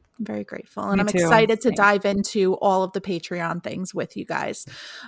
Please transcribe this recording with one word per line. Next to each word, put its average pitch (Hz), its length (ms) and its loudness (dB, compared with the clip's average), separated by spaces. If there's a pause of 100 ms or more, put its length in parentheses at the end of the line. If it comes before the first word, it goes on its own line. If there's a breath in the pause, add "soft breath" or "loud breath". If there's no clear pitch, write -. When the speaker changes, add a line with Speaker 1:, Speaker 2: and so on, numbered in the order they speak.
(180)
Speaker 1:
I'm 220 60 -6
very 208 200 -6
grateful. - 400 -12
And 202 120 0
Speaker 2:
Me 202 60 4
Speaker 1:
I'm 208 60 0
Speaker 2:
too. 196 100 0
Speaker 1:
excited 220 420 4
to - 80 2
Speaker 3:
Thanks. 190 100 0
Speaker 1:
dive 202 280 4
into 196 480 2
all 190 280 2
of 185 120 -4
the 190 80 -6
Patreon 170 600 -4
things - 320 -8
with - 220 -6
you 196 80 -8
guys. - 400 -4 (440 loud breath)